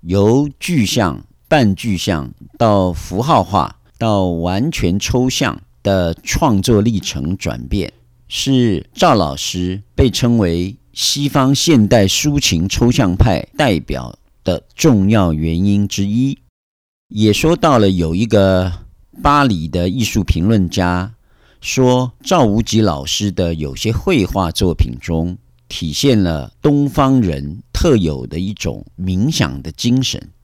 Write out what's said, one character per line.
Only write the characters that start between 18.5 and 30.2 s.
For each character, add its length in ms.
巴 240
黎 220
的 220
艺 160
术 180
评 240
论 240
家 420
说， 520
赵 220
无 180
极 180
老 240
师 280
的 220
有 200
些 160
绘 340
画 280
作 200
品 280
中 360
体 240
现 300
了 300
东 260
方 320
人 420
特 240
有 300
的 140
一 140
种 300
冥 320
想 320
的 100
精 300
神 280